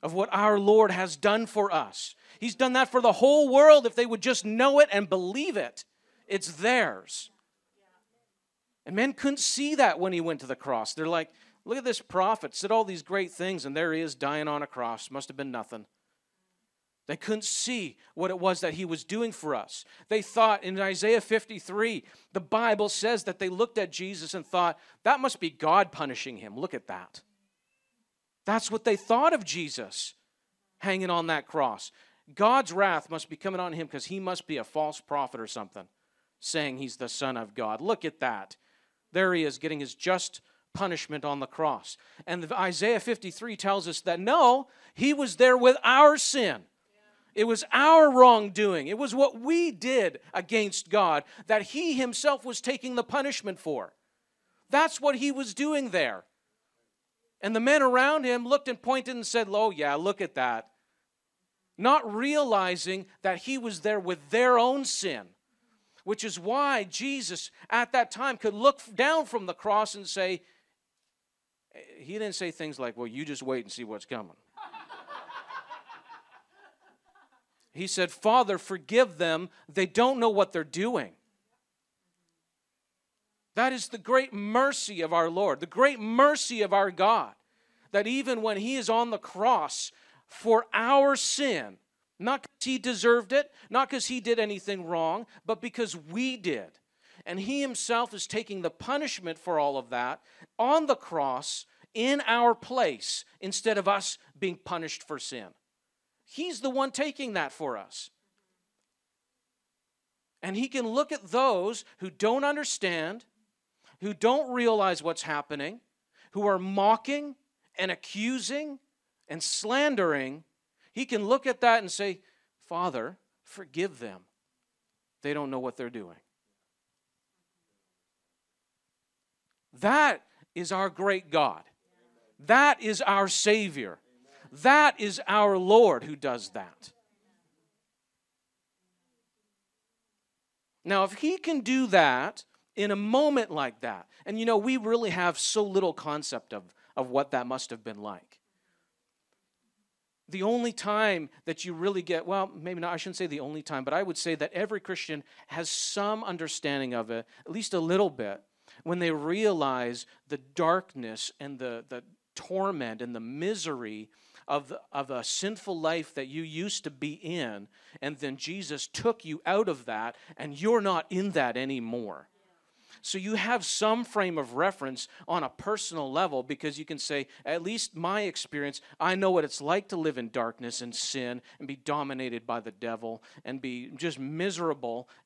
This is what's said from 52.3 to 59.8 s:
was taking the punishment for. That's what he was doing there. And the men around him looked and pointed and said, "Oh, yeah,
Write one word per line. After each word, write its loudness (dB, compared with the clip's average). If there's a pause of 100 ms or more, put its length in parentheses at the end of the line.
was -8
taking -6
the 0
punishment -4
for. -6 (760)
That's 2
what 2
he 0
was -6
doing -2
there. -2 (1160)
And -2
the 2
men 4
around 4
him 0
looked 2
and -6
pointed -2
and -8
said, 0
"Oh, 2
yeah, 0